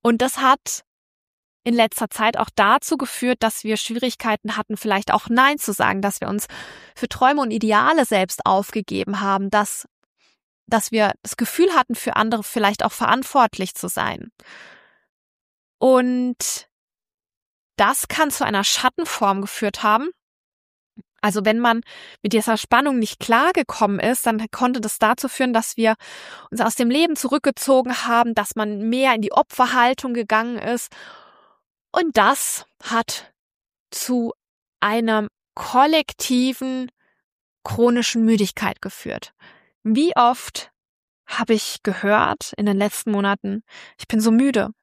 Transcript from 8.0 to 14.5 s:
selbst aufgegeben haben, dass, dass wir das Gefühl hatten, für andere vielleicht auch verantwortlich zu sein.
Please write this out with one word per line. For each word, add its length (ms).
selbst 400
aufgegeben 760
haben, 300
dass, 380
dass 240
wir 220
das 140
Gefühl 360
hatten, 220
für 200
andere 280
vielleicht 420
auch 60
verantwortlich 840
zu 140
sein. 420